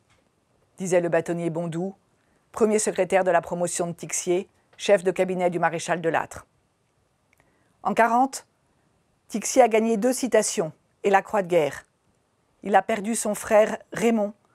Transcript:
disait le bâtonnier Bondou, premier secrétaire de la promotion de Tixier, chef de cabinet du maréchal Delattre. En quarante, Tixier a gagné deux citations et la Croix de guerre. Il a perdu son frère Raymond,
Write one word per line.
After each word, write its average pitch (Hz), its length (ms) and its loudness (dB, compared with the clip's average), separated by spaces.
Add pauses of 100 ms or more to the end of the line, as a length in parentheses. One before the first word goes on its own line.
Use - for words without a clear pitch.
(760)
disait 180 240 0
le 170 60 -2
bâtonnier 170 440 -2
Bondou, 170 420 -6 (580)
premier 220 280 2
secrétaire 185 440 0
de 180 60 2
la 170 120 4
promotion 175 440 -4
de 170 60 -4
Tixier, 175 580 -4 (260)
chef 196 280 2
de 185 80 2
cabinet 180 400 0
du 170 80 -4
maréchal 165 420 -2
Delattre. - 460 -4 (1400)
En 202 100 -2
quarante, 233 540 2 (800)
Tixier 240 340 0
a 240 60 6
gagné 226 300 0
deux 247 160 0
citations 208 580 0 (320)
et 196 80 2
la 190 100 4
Croix 202 220 -4
de 170 40 -10
guerre. 160 380 0 (800)
Il 202 120 0
a 190 60 6
perdu 220 320 -4
son 208 220 -4
frère 214 420 2 (160)
Raymond, 208 400 0 (220)